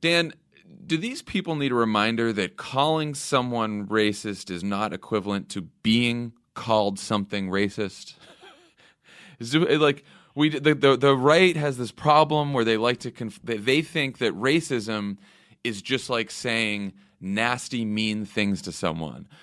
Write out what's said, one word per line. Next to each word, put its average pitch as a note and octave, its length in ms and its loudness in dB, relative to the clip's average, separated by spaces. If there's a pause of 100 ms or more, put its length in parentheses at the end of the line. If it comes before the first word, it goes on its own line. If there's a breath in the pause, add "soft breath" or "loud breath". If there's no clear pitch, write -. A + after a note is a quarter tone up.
Dan, E3+ 320 2 (520)
do D#3+ 120 0
these A#3 240 -8
people E3+ 340 -4
need C#3+ 160 -2
a B2 40 0
reminder A2+ 580 2
that G2 240 -2
calling D3+ 580 0
someone A#2 720 -2
racist G#2 640 -2
is F2 120 -6
not G2+ 280 -2
equivalent G2+ 560 -4
to - 140 -8
being A#2 720 0 (200)
called G#2 460 0
something G2+ 500 -2
racist? G2 720 -4
<laughs> - 1200 -20
Is A#2 140 -4
it, D3+ 280 4
like, C#3+ 220 2 (300 soft breath)
we, D3+ 160 2
the, D3+ 240 2
the, C#3 220 6
the C#3 200 4
right D#3+ 420 6
has D3 200 -2
this A#2+ 140 -6
problem D3+ 600 2
where B2 100 2
they A2+ 140 2
like A#2 220 0
to A#2+ 120 -10
conf-, A2+ 320 -10
they, A#2 140 -4
they C3 240 2
think D3 380 -4
that A2 140 0
racism A2 840 -2 (460 soft breath)
is A2 180 -6
just - 280 -4
like A#2 220 -2
saying G#2+ 640 -2 (260 soft breath)
nasty, A#2 640 -2
mean G#2+ 420 -2
things G2+ 380 -2
to F2 80 -8
someone. D#2+ 560 -6 (160 soft breath)